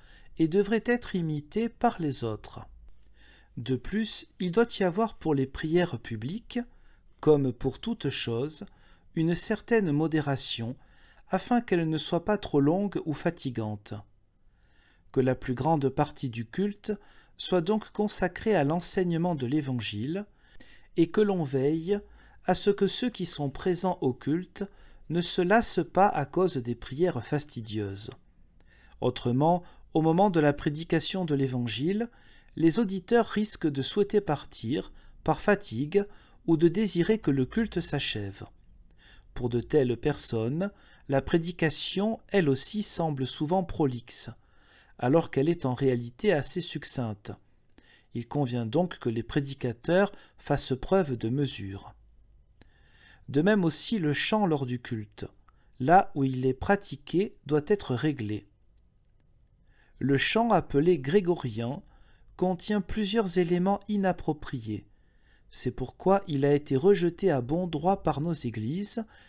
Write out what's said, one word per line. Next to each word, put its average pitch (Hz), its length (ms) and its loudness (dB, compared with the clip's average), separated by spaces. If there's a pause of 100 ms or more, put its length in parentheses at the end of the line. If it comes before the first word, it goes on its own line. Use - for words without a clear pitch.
(380)
et 165 100 4
devrait 202 380 2
être 240 300 -2
imité 165 520 -2
par 233 320 0
les 147 240 -2
autres. 110 380 -8 (960)
De 123 180 -2
plus, 208 520 -4 (120)
il 180 120 -2
doit 233 160 4 (120)
y 202 40 2
avoir 196 340 0
pour 160 160 0
les 139 140 2
prières 165 520 0
publiques, 131 600 -8 (600)
comme 143 320 4
pour - 280 -4
toute 226 300 -4
chose, 127 560 -4 (500)
une 165 180 2
certaine 208 580 0
modération, 143 840 0 (540)
afin 233 300 0
qu'elles 170 300 0
ne 156 80 -2
soient 170 280 -2
pas 208 120 2
trop 147 240 0
longues 185 440 2
ou 156 80 -4
fatigantes. 117 800 -4 (1160)
Que 131 100 4
la 127 140 4
plus 127 180 -4
grande 139 360 2
partie 139 400 -2
du 113 160 -8
culte 202 480 -4 (440)
soit 180 240 0
donc 208 300 -2
consacrée 208 640 0
à 156 80 4
l'enseignement 170 720 0
de 131 120 -4
l'Évangile, 131 800 -4 (680)
et 165 120 6
que - 120 0
l'on 196 240 4
veille 156 560 0 (460)
à 185 80 4
ce - 160 2
que 202 180 2
ceux 247 220 0
qui 185 160 -6
sont 143 240 -4
présents 180 520 -2
au 131 120 2
culte 170 500 -4 (460)
ne 165 100 0
se 175 220 0
lassent 190 420 4
pas 185 240 4
à 147 180 0
cause 175 320 0
des 120 180 -4
prières 135 480 -2
fastidieuses. 107 880 -6 (880)
Autrement, 135 640 2 (300)
au 160 80 4
moment 165 280 4
de 170 100 2
la 147 140 6
prédication 165 720 -2
de 151 100 0
l'Évangile, 135 720 -2 (460)
les 165 240 4
auditeurs 214 480 2
risquent 208 420 -2
de 135 120 -2
souhaiter 202 400 2
partir, 151 720 -4 (300)
par - 180 0
fatigue, 196 640 0 (420)
ou 165 80 4
de 160 120 4
désirer 185 520 2
que - 120 0
le 135 140 2
culte 220 360 -2
s'achève. 104 640 -4 (880)
Pour 123 160 -4
de 120 100 0
telles 123 380 2
personnes, 143 720 -2 (380)
la 135 120 2
prédication, 175 1000 -2 (100)
elle 185 180 2
aussi, 202 360 0
semble 143 440 -2
souvent 170 360 -2
prolixe, - 640 -4 (680)
alors 156 320 2
qu'elle 139 200 0
est 170 160 -2
en 127 80 0
réalité 123 580 0
assez 156 300 0
succincte. 117 680 -6 (840)
Il 120 140 -6
convient 123 380 -2
donc 165 340 0
que 123 100 -2
les 113 140 -2
prédicateurs 151 880 0 (260)
fassent - 420 -2
preuve 156 380 2
de 113 120 -2
mesure. 113 640 -4 (1300)
De 131 140 2
même 202 240 4
aussi 165 320 0
le 151 160 0
chant 214 320 2
lors 147 200 0
du 123 140 -4
culte. - 460 -8 (540)
Là 170 360 6
où 139 80 0
il 131 220 -2
est 131 80 2
pratiqué 196 840 -2 (100)
doit 147 220 0
être 202 280 0
réglé. 113 520 -4 (1500)
Le 135 180 2
chant 226 360 4
appelé 160 480 4
grégorien 139 840 0 (560)
contient 185 440 0
plusieurs 196 560 0
éléments 180 500 2
inappropriés. 151 960 -2 (640)
C'est - 220 -4
pourquoi 190 560 0
il 139 180 0
a 143 80 6
été 143 220 0
rejeté 175 560 4
à 135 100 2
bon 160 260 -2
droit 170 360 0
par 143 180 0
nos 170 120 -2
églises 147 720 -6 (240)